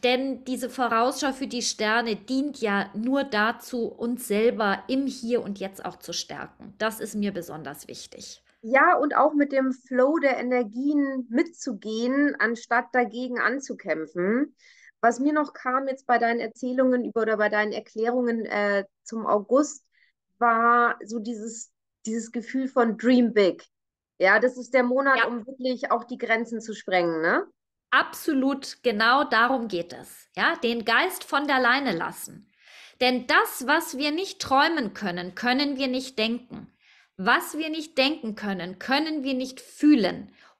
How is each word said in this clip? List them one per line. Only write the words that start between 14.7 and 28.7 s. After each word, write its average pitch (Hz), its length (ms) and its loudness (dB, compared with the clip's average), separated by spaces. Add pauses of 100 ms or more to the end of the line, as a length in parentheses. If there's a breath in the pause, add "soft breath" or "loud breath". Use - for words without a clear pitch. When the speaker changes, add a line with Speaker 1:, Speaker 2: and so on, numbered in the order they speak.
Speaker 2:
Was 226 180 4
mir 285 140 0
noch 302 200 0
kam 262 360 -4
jetzt 262 180 -8
bei 240 120 4
deinen 233 220 2
Erzählungen 254 640 0
über, 220 180 -2
oder 214 140 2
bei 208 120 2
deinen 214 240 0
Erklärungen, 233 720 -2
äh, 202 380 0 (180)
zum 226 240 -8
August, 240 580 2 (540)
war 240 680 4
so 226 140 -8
dieses, 226 540 -10 (340)
dieses 220 240 -6
Gefühl 262 380 -4
von 233 280 2
Dream 240 380 6
Big. 196 300 4 (540)
Ja, 190 200 6
das 247 180 2
ist 247 180 -8
der 247 100 6
Monat, 262 340 2
Speaker 1:
Ja. 226 80 2
Speaker 2:
um 233 180 -6
wirklich 254 460 -6
auch 226 140 0
die 247 140 -12
Grenzen 226 420 -2
zu 220 120 -10
sprengen, 175 480 0
ne? 226 240 2 (460)
Speaker 1:
Absolut, 277 920 0